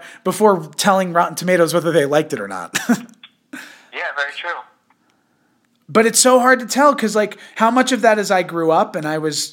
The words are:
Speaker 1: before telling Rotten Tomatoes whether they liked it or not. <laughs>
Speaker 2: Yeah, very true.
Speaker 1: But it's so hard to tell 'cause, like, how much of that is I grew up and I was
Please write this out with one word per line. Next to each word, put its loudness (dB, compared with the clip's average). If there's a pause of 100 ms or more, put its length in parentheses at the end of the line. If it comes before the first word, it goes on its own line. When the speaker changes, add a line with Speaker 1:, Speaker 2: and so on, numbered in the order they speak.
(240)
Speaker 1:
before 2
telling 0
Rotten 0
Tomatoes 2
whether 0
they 2
liked 0
it -4
or -10
not. -8
<laughs> -4 (1040)
Speaker 2:
Yeah, -10 (120)
very -6
true. -10 (1400)
Speaker 1:
But 4
it's 0
so 4
hard 2
to -12
tell 2
'cause, -4
like, -2 (160)
how 2
much 2
of -2
that 4
is -4
I 2
grew -4
up 0
and -6
I -4
was -6